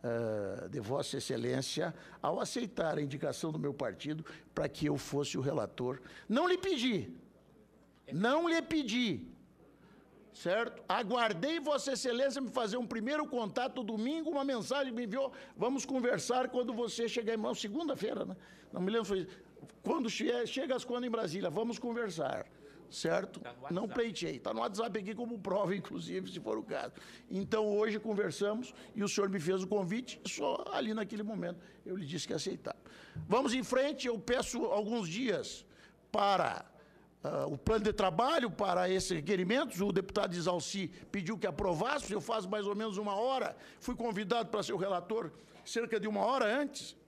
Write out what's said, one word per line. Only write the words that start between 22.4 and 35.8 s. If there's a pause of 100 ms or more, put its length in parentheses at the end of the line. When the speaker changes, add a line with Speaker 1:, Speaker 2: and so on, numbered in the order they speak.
Speaker 1:
Certo?
Speaker 2:
Tá
no
WhatsApp.
Speaker 1:
Não
pleiteei.
Tá
no
WhatsApp
aqui
como
prova,
inclusive,
se
for
o
caso. (360)
Então,
hoje
conversamos (220)
e
o
senhor
me
fez
o
convite,
só
ali
naquele
momento (260)
eu
lhe
disse
que
aceitava. (500)
Vamos
em
frente,
eu
peço
alguns
dias (440)